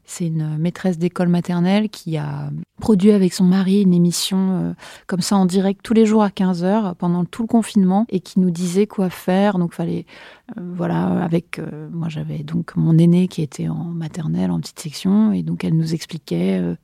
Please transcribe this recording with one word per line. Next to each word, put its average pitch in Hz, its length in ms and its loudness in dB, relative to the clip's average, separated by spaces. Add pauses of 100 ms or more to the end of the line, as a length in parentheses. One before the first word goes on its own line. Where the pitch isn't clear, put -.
C'est - 220 -6
une 156 320 -2
maîtresse 175 400 -2
d'école 175 300 -2
maternelle 180 600 0
qui - 280 -8
a 147 340 -6 (300)
produit 208 320 6
avec 185 200 4
son 190 120 2
mari 190 380 4
une 180 120 6
émission, 175 440 2
euh, 180 340 -2 (340)
comme 180 140 -4
ça 202 160 0
en 190 100 4
direct 190 380 0
tous 233 100 0
les 220 100 8
jours 214 200 4
à 190 80 -2
quinze 185 320 0
heures 196 320 0
pendant 175 280 0
tout - 180 -8
le 226 40 -4
confinement 208 600 2
et 185 100 -2
qui - 220 -2
nous 185 100 2
disait 180 380 0
quoi 185 200 -2
faire. 190 480 0
Donc, 175 160 0
fallait, 170 320 -6 (540)
euh, - 20 -10 (140)
voilà, 175 480 -2
avec, 170 380 -4
euh, 156 320 -12
moi, 165 160 -4
j'avais 156 340 -8
donc 165 320 -6
mon 160 240 4
aînée 175 300 4
qui - 120 -8
était 160 280 -6
en 160 160 -6
maternelle, 170 680 -4
en 170 80 -2
petite - 220 -10
section, 202 520 0
et 180 120 -2
donc 165 180 -6
elle 170 140 0
nous 160 180 0
expliquait, 175 680 -4
euh, 175 240 -4